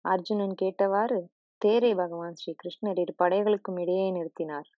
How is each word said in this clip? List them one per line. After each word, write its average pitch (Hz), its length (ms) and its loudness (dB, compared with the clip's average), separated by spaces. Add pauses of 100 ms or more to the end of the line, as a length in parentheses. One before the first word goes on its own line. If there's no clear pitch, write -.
அர்ஜுனன் 190 600 -2
கேட்டவாறு 196 600 0 (340)
தேரை 226 380 4
பகவான் 170 400 -4
ஸ்ரீ 165 200 -10
கிருஷ்ணர் 180 440 -6
இரு 175 240 -2
படைகளுக்கும் 196 580 2
இடையே 185 320 0
நிறுத்தினார். 160 640 -6